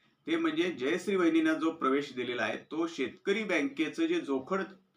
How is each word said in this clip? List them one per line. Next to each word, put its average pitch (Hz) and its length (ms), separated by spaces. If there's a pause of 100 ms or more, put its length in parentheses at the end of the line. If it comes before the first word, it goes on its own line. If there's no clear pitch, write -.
(280)
ते 160 80
म्हणजे 165 280
जयश्री 180 520
वहिनींना 160 380
जो 156 180
प्रवेश 135 440
दिलेला 120 280
आहे 107 140
तो 165 300
शेतकरी 165 560
बँकेचं 156 600
जे 170 140
जोखड 139 420 (340)